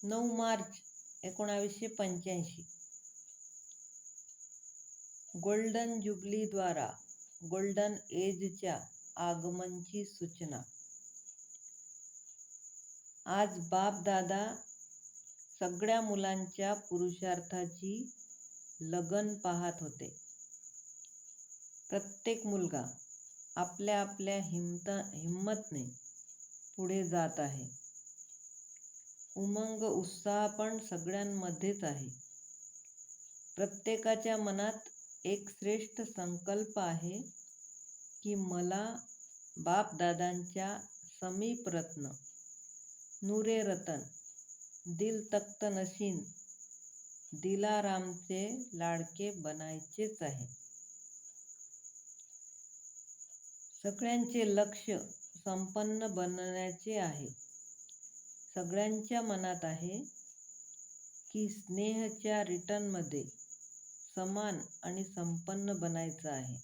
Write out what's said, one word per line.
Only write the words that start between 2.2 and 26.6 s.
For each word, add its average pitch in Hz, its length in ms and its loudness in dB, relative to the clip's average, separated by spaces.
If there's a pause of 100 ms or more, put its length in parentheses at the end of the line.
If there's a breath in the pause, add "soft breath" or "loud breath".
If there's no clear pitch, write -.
गोल्डन 220 580 4
ज्युबिलीद्वारा 196 880 2 (600)
गोल्डन 202 460 4 (160)
एजच्या 185 680 2 (360)
आगमनची 175 920 0
सूचना. 165 560 -4 (2750)
आज 185 440 4
बाप 196 240 8 (100)
दादा 196 520 4 (1040)
सगळ्या 202 420 6
मुलांच्या 196 720 4
पुरुषार्थाची 180 1400 0 (680)
लगन 180 540 2
पाहत 175 460 2
होते. - 400 -6 (1700)
प्रत्येक 202 560 0
मुलगा 175 380 4 (720)
आपल्या 202 460 4
आपल्या 196 400 2
हिमता-, 175 720 0
हिम्मतने 170 840 0 (800)